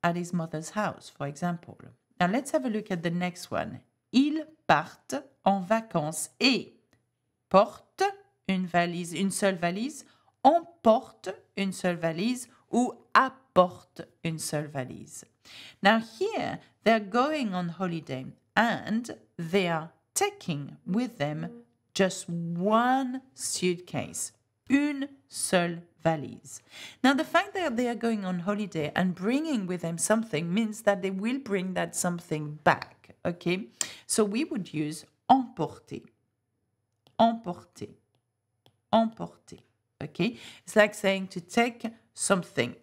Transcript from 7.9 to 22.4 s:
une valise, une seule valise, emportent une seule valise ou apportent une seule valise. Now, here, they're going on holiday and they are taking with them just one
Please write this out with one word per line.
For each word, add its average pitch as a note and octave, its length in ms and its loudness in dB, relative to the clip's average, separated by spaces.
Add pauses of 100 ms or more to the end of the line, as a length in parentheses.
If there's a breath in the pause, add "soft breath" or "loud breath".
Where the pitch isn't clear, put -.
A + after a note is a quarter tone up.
une F#3 200 -2
valise, F3 460 -2
une F#3+ 180 0
seule F#3+ 260 0
valise, F#3 480 -4 (380 soft breath)
emportent C4 920 4 (220)
une G3 160 -2
seule F3+ 240 -2
valise F3 500 -2 (240 soft breath)
ou A#3+ 220 2 (200)
apportent - 920 2 (160)
une D#3+ 160 -4
seule D3+ 280 -4
valise. - 580 -12 (560 loud breath)
Now, A3 180 6
here, F#4 600 -4 (240 soft breath)
they're A3+ 160 4
going A#3+ 540 0
on F3+ 160 -2 (100)
holiday D3+ 480 -6 (280)
and G#3+ 640 0 (200)
they F3 300 2
are E3 220 -2 (240)
taking F#3 720 -4
with A3+ 320 -2
them D#3 320 -4 (460)
just F#3+ 340 0
one A3 920 0 (120)